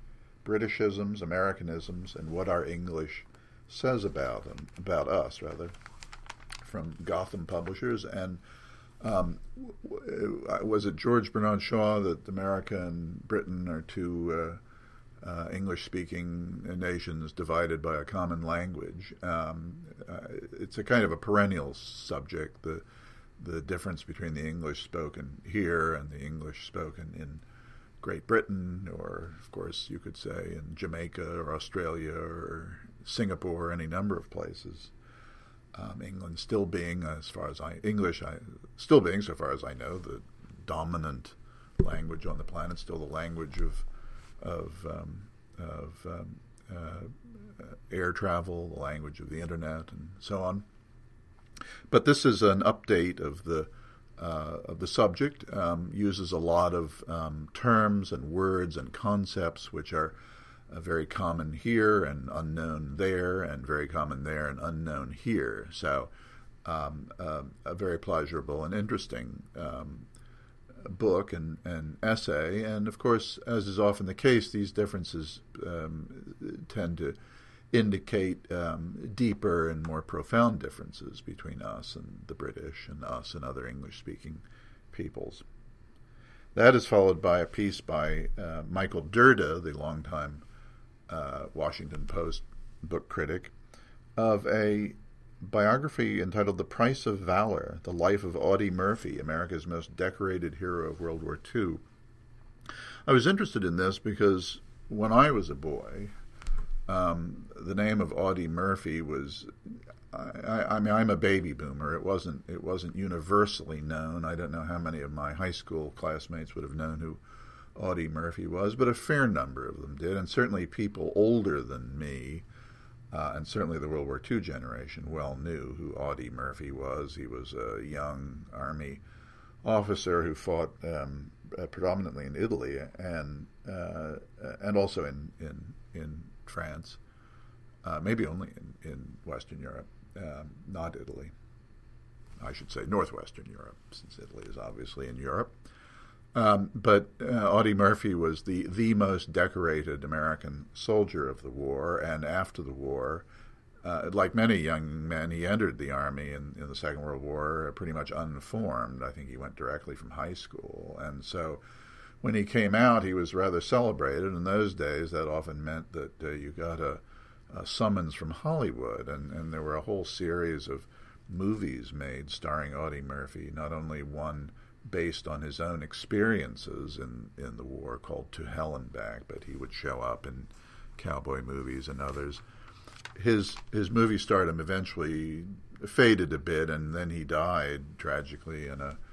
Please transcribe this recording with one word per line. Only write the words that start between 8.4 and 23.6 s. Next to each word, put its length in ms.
um, 380
w-, 640
w-, 200
was 180
it 120
George 360
Bernard 300
Shaw 380
that 280
America 480
and 500
Britain 420
are 140
two, 500
uh, 20
uh, 240
English-speaking 1300
nations 540
divided 480
by 160
a 80
common 380
language? 800
Um, 560
uh, 120
it's 160
a 80
kind 180
of 100
a 40
perennial 560
subject, 880
the, 200
the 200